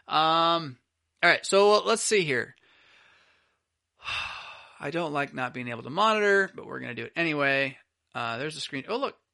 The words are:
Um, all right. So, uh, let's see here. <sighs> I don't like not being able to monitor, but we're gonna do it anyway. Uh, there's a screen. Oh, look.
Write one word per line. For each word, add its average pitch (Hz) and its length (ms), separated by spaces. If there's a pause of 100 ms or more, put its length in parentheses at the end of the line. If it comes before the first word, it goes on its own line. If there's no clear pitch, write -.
Um, 160 720 (440)
all 175 60
right. 151 160
So, 202 300
uh, 208 100
let's 220 160
see 208 220
here. 131 320 (1500)
<sighs> - 800
I 147 100
don't 165 220
like 143 220
not 127 180
being 123 160
able 117 140
to 127 80
monitor, 202 640
but - 100
we're 131 160
gonna 120 140
do 120 100
it - 120
anyway. 139 600 (380)
Uh, 117 240
there's 151 180
a 139 40
screen. 135 280
Oh, 208 80
look. 254 200 (180)